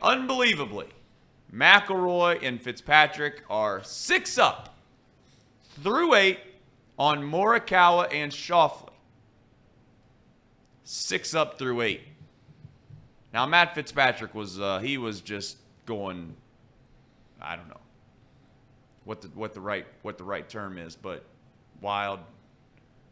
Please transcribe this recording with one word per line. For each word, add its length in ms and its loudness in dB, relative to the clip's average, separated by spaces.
unbelievably, 840 0
McIlroy 880 4
and 180 -6
Fitzpatrick 880 0
are 340 -2
six 540 -4
up 360 2
through 320 4
eight 260 6
on 240 2
Morikawa 880 4
and 200 -4
Schauffele. 560 2
Six 500 -6
up 240 0
through 240 -2
eight. 180 0
Now, 120 0
Matt 280 4
Fitzpatrick 600 -2
was, 240 -10
uh, 200 -2
he 180 -4
was 240 -8
just 380 -10
going, 500 -10
I 140 -10
don't 140 -16
know 120 -20
what 160 -12
the, 80 -20
what 240 -12
the 80 -16
right, 260 -6
what 140 -10
the 80 -18
right 240 -8
term 300 -12
is, 180 -16
but 280 -14
wild, 380 -4